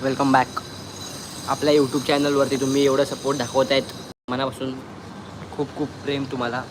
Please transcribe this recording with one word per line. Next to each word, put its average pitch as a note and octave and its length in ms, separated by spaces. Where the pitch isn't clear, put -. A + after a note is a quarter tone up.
Welcome C3+ 260
back. C3 320
आपल्या C#3+ 260
YouTube C#3 340
चॅनलवरती C#3+ 480
तुम्ही C3+ 300
एवढं C#3 180
सपोर्ट C3+ 340
दाखवतायत, C3+ 460
मनापासून C3 500
खूप C#3+ 120
खूप C#3+ 100
प्रेम C#3 280
तुम्हाला. B2 400